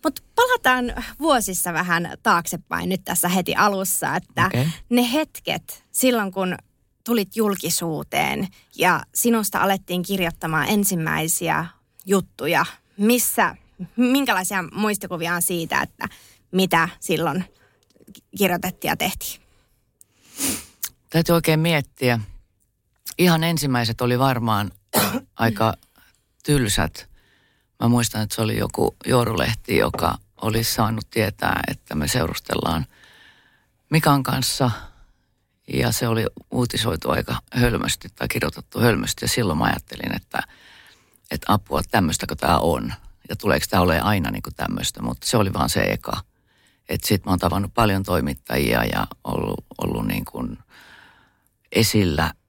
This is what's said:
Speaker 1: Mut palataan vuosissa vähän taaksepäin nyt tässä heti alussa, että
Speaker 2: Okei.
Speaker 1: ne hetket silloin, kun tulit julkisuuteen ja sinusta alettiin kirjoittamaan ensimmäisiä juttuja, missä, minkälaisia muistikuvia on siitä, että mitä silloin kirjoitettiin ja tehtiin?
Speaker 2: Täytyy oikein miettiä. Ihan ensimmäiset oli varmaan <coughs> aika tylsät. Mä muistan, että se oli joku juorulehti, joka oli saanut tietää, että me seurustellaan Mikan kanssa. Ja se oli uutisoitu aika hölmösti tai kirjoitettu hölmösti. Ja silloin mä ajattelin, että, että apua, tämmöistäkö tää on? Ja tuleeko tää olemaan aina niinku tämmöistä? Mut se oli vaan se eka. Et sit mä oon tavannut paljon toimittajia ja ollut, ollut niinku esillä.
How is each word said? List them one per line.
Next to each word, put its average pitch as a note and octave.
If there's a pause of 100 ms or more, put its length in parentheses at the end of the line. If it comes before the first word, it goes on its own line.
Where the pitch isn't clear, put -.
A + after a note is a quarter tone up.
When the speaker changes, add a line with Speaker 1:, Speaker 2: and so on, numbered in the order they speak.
Speaker 1:
Mut - (100)
palataan B3+ (260)
vuosissa A3
vähän E3+ (100)
taaksepäin -
nyt F#3
tässä A3
heti F#3
alussa, F#3+
että F3+
Speaker 2:
Okei. C3+ (220)
Speaker 1:
ne A#3+
hetket -
silloin, A3+
kun F#3 (500)
tulit A3+
julkisuuteen E3 (300)
ja E3+ (120)
sinusta A3+
alettiin F#3+
kirjoittamaan E3
ensimmäisiä E3 (400)
juttuja, E3+ (300)
missä, A3 (400)
minkälaisia A3+
muistikuvia F#3
on E3+
siitä, E3
että - (440)
mitä F3 (120)
silloin E3+ (960)
kirjoitettiin F3+
ja D3+
tehtiin? - (1700)
Speaker 2:
Täytyy E3+
oikein D#3
miettiä. C3+ (960)
Ihan E3
ensimmäiset C3
oli B2
varmaan A2+ (260)
<coughs> -
aika A2 (680)
tylsät. A2+ (720)
Mä A#2
muistan, A#2
että G2+
se A2+
oli A2
joku - (100)
juorulehti, A2+
joka - (240)
oli A2+
saanut A2
tietää, -
että -
me D2+
seurustellaan - (1040)
Mikan D3+
kanssa. B2+ (1040)
Ja A#2+
se A#2+
oli A2+ (240)
uutisoitu A2+
aika B1+ (120)
hölmösti -
tai -
kirjoitettu -
hölmösti. A#2
Ja A2+
silloin G2
mä A#1
ajattelin, -
että, - (880)
että D2+
apua, G2
tämmöistäkö F2+
tää D2
on? C2+ (360)
Ja -
tuleeko C#2+
tää F#2+
olemaan E2
aina F2+
niinku G1+
tämmöistä? -
Mut A#1+
se -
oli G2
vaan C#2
se -
eka. - (680)
Et F#2
sit -
mä G2
oon F2+
tavannut F#2
paljon G2+
toimittajia C2
ja G1+ (180)
ollut, - (140)
ollut A1+
niinku G1+ (1200)
esillä. F2 (140)